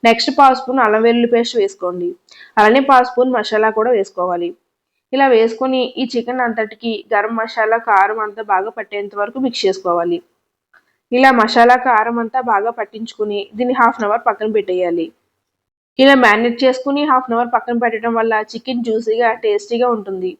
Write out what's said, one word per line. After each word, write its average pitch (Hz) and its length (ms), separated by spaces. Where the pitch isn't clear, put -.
నెక్స్ట్ 226 320
పావు 262 220
స్పూన్ 254 240
అల్లం 220 220
వెల్లుల్లి 233 280
పేస్ట్ 233 260
వేసుకోండి, 180 480
అలానే 226 320
పావు 247 220
స్పూన్ 254 240
మసాలా 214 420
కూడా 226 200
వేసుకోవాలి. 180 520
ఇలా 269 220
వేసుకొని 247 480
ఈ 240 140
చికెన్ 247 320
అంతటికి 220 460
గరం 214 280
మసాలా, 226 380
కారం 202 360
అంతా 208 180
బాగా 196 260
పట్టేంత 202 420
వరకు 220 240
మిక్స్ 247 220
చేసుకోవాలి. 175 520
ఇలా 262 220
మసాలా, 233 360
కారం 233 340
అంతా 233 200
బాగా 214 260
పట్టించుకుని 214 640
దీన్ని 247 220
హాఫ్ 233 220
అన్ 214 60
అవర్ 220 220
పక్కన 220 260
పెట్టేయాలి. 180 500
ఇలా 277 200
మ్యారినేట్ 233 400
చేసుకుని 277 480
హాఫ్ 262 180
అన్ 233 80
అవర్ 240 200
పక్కన 240 260
పెట్టడం 226 380
వల్ల 226 120
చికెన్ 240 340
జ్యూసీగా, 226 420
టేస్టీగా 226 540
ఉంటుంది. 190 440